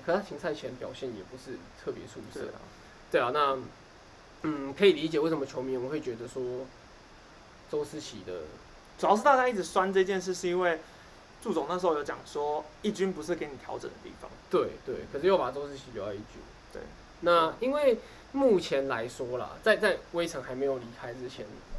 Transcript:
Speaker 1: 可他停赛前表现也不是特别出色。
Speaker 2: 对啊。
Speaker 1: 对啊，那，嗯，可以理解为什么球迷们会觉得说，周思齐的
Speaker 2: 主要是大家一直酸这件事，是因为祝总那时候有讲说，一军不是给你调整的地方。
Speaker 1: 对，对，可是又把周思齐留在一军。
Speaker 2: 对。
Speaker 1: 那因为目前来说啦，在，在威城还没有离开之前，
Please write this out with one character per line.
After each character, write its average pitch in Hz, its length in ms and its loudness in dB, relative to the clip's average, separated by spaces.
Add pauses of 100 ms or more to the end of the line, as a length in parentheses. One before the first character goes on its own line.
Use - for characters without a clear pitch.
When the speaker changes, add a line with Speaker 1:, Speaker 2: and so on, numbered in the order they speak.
Speaker 1:
可 165 80 2
他 202 60 4
停 - 180 -8
赛 160 160 -4
前 127 220 -8
表 110 180 -10
现 131 160 -6
也 104 140 -10
不 107 140 -18
是 127 200 -12 (260)
特 147 80 -6
别 120 120 -8
出 104 160 -16 (120)
色。 - 100 -10
Speaker 2:
对 - 80 -8
啊。 - 120 -14 (500)
Speaker 1:
对 160 80 6
啊， 123 140 2
那， 143 240 4 (880)
嗯， 139 340 -4
可 196 80 6
以 190 80 10
理 156 160 -2
解 156 100 2
为 156 80 4
什 160 80 2
么 139 80 -2
球 131 160 -8
迷 131 160 -2
们 127 140 -2
会 156 100 -2
觉 139 140 -6
得 113 140 -10
说， 131 160 -6 (1300)
周 147 120 0
思 151 160 -10
齐 113 260 -12
的 90 160 -8 (580)
Speaker 2:
主 165 80 2
要 190 80 8
是 214 80 2
大 277 120 10
家 254 140 6
一 247 40 0
直 185 100 -2
酸 190 280 2
这 190 120 6
件 190 180 0
事， 185 100 -4
是 180 160 -4
因 175 120 2
为 170 200 2 (600)
祝 226 100 -4
总 156 160 2
那 175 100 -2
时 180 100 2
候 160 80 4
有 147 80 -2
讲 127 220 -8
说， 147 380 -4 (200)
一 214 80 0
军 190 200 0
不 156 120 -6
是 170 120 -2
给 160 120 -6
你 143 100 -10
调 - 220 -10
整 - 100 -10
的 - 140 -16
地 - 80 -14 (100)
方。 - 80 -12 (200)
Speaker 1:
对， 127 200 2 (160)
对， 123 100 -4 (160)
可 139 80 -6
是 156 60 0
又 190 120 6
把 127 140 0
周 143 160 -6
思 143 80 -12
齐 135 180 -14
留 101 120 -6
在 104 80 -6
一 101 40 -8
军。 - 240 -14 (300)
Speaker 2:
对。 - 100 -12 (400)
Speaker 1:
那 170 380 6
因 254 120 2
为 277 260 6 (340)
目 254 280 6
前 139 280 0
来 120 200 -2
说 123 300 -6
啦， 113 140 -6 (120)
在， 214 140 6
在 190 200 4 (140)
威 170 160 0
城 147 160 -6
还 131 100 -8
没 131 120 -2
有 135 120 2
离 120 80 -10 (140)
开 120 140 -8
之 127 140 -10
前， - 180 -10 (340)